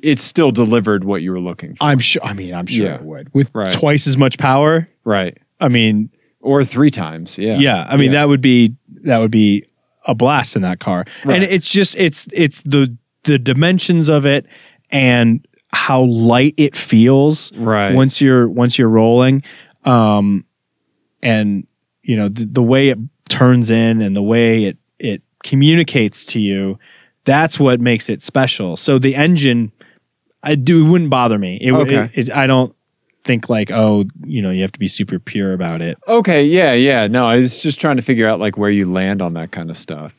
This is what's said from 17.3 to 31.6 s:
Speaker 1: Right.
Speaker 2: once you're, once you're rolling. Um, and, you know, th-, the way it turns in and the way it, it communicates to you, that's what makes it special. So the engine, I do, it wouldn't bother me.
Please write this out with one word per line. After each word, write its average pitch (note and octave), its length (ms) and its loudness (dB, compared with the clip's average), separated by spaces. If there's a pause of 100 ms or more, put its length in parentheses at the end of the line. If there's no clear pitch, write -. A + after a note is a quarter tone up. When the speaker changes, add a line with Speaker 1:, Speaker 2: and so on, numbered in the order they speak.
Speaker 1:
Right. A2 400 -2
Speaker 2:
once C3+ 260 2
you're, B2+ 260 4
once A#2+ 300 -2
you're A#2+ 120 2
rolling. A#2+ 520 4 (440)
Um, G#2 600 2 (800)
and, G#2 420 -2 (380)
you A#2+ 120 -2
know, G#2 140 -2
th-, A2 220 -6
the B2+ 120 0
way C3+ 260 2
it A2+ 100 -2 (300)
turns B2 400 2
in A2+ 320 2
and G2+ 140 -2
the G2+ 60 -2
way A2+ 440 2
it, F#2 120 -6 (220)
it G#2+ 220 -8 (220)
communicates C#3 840 0
to - 120 -6
you, G2 380 -4 (460)
that's D#3 360 0
what B2+ 200 4
makes A#2+ 300 -2
it G#2 120 -6
special. A2 540 -4
So C3+ 240 0
the C3 160 0
engine, C#3 560 0 (720)
I D3+ 120 0
do, D3+ 300 4
it D#3 40 4
wouldn't E3+ 200 2
bother A#2+ 300 2
me. F#2 220 -6